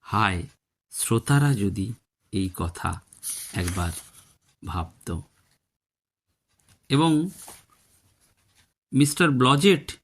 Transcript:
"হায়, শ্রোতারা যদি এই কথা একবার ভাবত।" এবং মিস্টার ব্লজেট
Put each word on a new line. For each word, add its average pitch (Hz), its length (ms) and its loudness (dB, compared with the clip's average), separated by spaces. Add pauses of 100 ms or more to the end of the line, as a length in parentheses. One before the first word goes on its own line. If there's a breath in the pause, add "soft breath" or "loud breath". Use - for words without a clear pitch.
"হায়, 95 420 -2 (480)
শ্রোতারা 139 640 0
যদি 98 380 -4 (400)
এই 95 220 -2
কথা 85 460 -6 (520)
একবার 87 400 -4 (720)
ভাবত।" 85 560 -8 (1700)
এবং 156 400 2 (1600)
মিস্টার 147 380 4
ব্লজেট 143 720 4